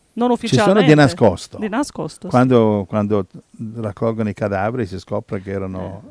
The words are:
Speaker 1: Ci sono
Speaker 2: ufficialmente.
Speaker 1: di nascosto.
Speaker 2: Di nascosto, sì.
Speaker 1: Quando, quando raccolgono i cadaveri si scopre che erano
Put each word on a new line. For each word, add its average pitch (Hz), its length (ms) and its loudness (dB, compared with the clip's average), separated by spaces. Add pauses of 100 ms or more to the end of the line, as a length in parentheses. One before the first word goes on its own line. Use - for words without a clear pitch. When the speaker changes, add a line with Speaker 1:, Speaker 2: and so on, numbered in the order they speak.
(120)
Speaker 1:
Ci - 0 -
sono 240 220 0
Speaker 2:
ufficialmente. 208 520 2
Speaker 1:
di 151 80 8
nascosto. 123 640 2
Speaker 2:
Di 107 100 -6
nascosto, - 580 -8
sì. 185 40 -10
Speaker 1:
Quando, 113 560 2
quando 104 400 -2 (500)
raccolgono 110 520 -4
i 98 60 -6
cadaveri 104 520 -4
si 92 120 -12
scopre 104 420 -8
che 98 100 -12
erano 95 600 -10